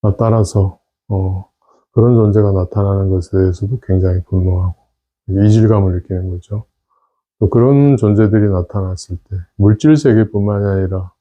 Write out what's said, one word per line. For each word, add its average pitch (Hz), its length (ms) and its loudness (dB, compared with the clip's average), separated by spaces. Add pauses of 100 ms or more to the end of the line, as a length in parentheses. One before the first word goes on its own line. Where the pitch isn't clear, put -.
아, 104 120 2
따라서, 107 640 0 (300)
어, 95 400 -6 (420)
그런 120 240 2
존재가 104 380 2
나타나는 98 560 -2
것에 95 280 -2
대해서도 95 440 -2
굉장히 92 420 -2
분노하고 92 520 -2 (520)
이질감을 104 640 2
느끼는 92 360 -6
거죠. 98 360 -10 (720)
또 98 100 2
그런 139 480 4
존재들이 104 520 2
나타났을 92 680 -6 (120)
때 98 80 -10 (200)
물질 107 380 4
세계뿐만이 107 680 0
아니라 95 560 -4